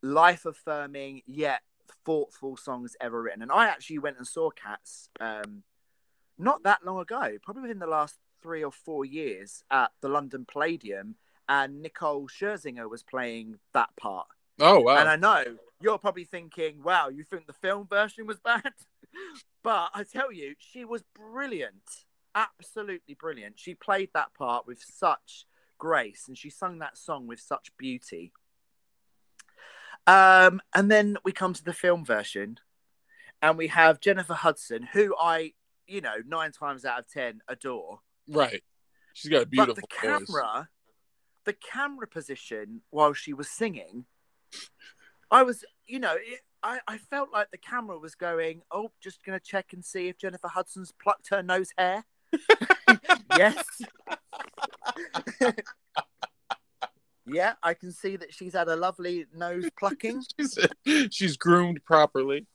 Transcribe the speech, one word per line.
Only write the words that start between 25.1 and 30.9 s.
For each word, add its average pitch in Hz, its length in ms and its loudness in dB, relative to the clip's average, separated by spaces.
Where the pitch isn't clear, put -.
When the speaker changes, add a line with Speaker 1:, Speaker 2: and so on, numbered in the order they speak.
Speaker 1:
grace, 135 500 -2
and 127 100 -18
she 147 120 -18
sung 175 300 -10
that 147 180 -12
song 139 300 -10
with 117 140 -14
such - 360 -10
beauty. 123 540 -12
Um, 185 540 10
and 196 160 4
then 208 360 6